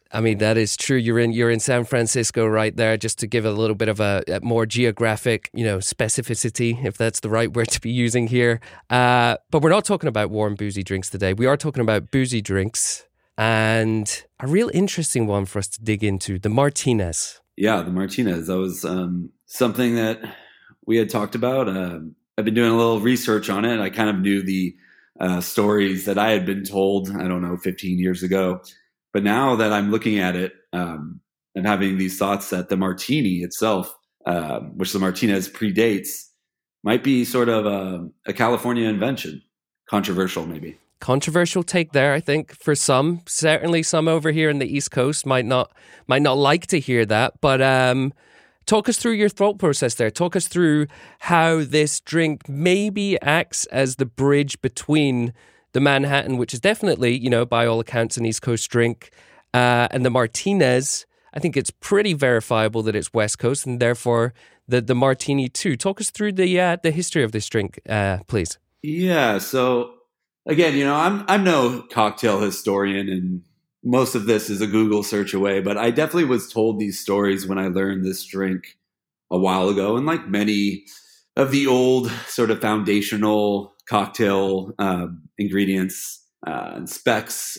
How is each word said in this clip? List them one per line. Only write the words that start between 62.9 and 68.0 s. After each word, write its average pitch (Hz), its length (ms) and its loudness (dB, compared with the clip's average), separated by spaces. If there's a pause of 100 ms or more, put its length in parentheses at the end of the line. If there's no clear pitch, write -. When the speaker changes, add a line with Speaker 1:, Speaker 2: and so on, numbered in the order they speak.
Speaker 1:
it's - 160 -6
West 107 260 0
Coast, 127 280 -2
and 123 120 -4
therefore 120 540 2 (340)
the, 123 140 2
the 120 140 0
martini 135 540 0
too. 147 280 -2
Talk 196 240 -4
us 208 100 -4
through 208 220 -4
the, 180 260 2
uh, 175 240 2
the 165 80 2
history 160 320 -2
of 110 80 0
this 110 180 -4
drink, 101 380 -2
uh, 98 400 0